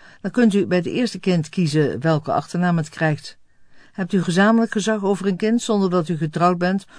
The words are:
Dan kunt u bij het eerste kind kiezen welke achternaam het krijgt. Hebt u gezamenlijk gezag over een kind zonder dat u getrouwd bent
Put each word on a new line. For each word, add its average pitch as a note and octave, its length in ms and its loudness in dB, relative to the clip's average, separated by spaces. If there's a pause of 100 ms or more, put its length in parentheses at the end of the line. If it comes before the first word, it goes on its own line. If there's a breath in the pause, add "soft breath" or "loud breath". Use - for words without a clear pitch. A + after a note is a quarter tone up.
(220 soft breath)
Dan G3 100 -6
kunt A#3 220 4
u G3+ 120 2
bij F#3 120 0
het F3 100 -2
eerste A#3 320 -2
kind F3 300 0
kiezen D3 500 0
welke D3+ 340 0
achternaam F3 440 0
het D#3 120 -4
krijgt. - 500 -4 (520 soft breath)
Hebt F#3 220 -6
u F#3 100 2
gezamenlijk G#3+ 480 2
gezag G#3+ 320 -2
over G3 240 0
een F#3+ 100 0
kind A3+ 240 0
zonder G3 280 0
dat F3 180 0
u F3 100 -2
getrouwd E3 400 0
bent F#3 280 -2 (140)